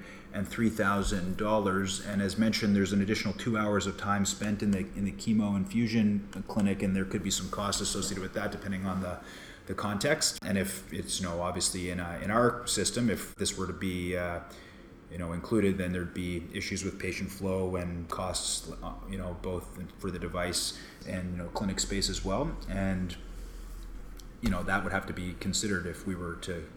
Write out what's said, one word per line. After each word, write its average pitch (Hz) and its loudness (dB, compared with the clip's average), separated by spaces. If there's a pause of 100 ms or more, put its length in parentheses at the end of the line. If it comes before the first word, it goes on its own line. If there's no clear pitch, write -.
(340)
and 98 -2
three 113 2
thousand 95 2
dollars. 98 4
And 101 0
as 98 2
mentioned, 107 6
there's 98 6
an 101 6
additional 101 2
two 113 0
hours 104 4
of 92 -2
time 101 2
spent 104 0
in 104 4
the, 95 2 (100)
in 101 -2
the 95 0
chemo 107 2
infusion 104 4 (180)
clinic, 98 2
and 95 4
there 95 4
could 95 -2
be 95 0
some 92 -2
costs 101 -2
associated 98 -2
with 95 -6
that 104 -2
depending 98 -4
on 95 0
the, 90 -4 (480)
the 98 -4
context. 104 2
And 98 2
if - -2
it's, - -4
you 92 -2
know, 85 -2
obviously 90 0
in, 90 -2
uh, 85 -4
in 98 0
our 117 6
system, 113 2
if - -2
this - 0
were 95 0
to - -4
be, 90 -2
uh, 87 -2 (720)
you 85 -8
know, 85 -4
included, 98 4
then 90 0
there'd 87 -2
be 90 -2 (100)
issues 95 -4
with 92 -4
patient 92 -4
flow 95 0
and 87 -4
costs, - -2 (140)
uh, 90 -6 (180)
you 95 -4
know, 90 -4
both 90 -4 (340)
for 95 -4
the 87 -4
device 87 -2 (300)
and, 90 -2
you 87 -4
know, 87 -6
clinic 95 0
space 95 0
as 90 -2
well. 123 0 (180)
And, 95 0 (1300)
you 113 2
know, 90 2
that 98 2
would 98 -2
have 95 0
to 90 -4
be 90 -4
considered 95 0
if - -6
we 95 0
were 85 -4
to 85 -4 (120)